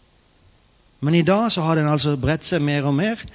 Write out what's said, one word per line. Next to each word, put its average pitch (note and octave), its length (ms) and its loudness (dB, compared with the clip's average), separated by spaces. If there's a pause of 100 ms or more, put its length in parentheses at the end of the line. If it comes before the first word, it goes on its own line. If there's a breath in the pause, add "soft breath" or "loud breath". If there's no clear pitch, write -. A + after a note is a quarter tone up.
(1000)
Men D3+ 180 0
i E3+ 80 4
dag G#3 240 2
så E3 160 -2
har D#3+ 80 2
den D3+ 160 2
altså D3+ 260 2
bredt C#3 300 -2
seg E3+ 160 -2
mer C#3+ 240 0
og C#3+ 80 0
mer, G#3+ 240 -2 (160 loud breath)